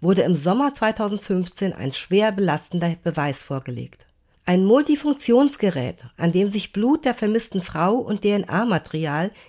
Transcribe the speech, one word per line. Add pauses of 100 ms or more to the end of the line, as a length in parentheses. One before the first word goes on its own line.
wurde
im
Sommer
zweitausendfünfzehn
ein
schwer
belastender
Beweis
vorgelegt. (380)
Ein
Multifunktionsgerät, (120)
an
dem
sich
Blut
der
vermissten
Frau
und
D-N-A-Material (180)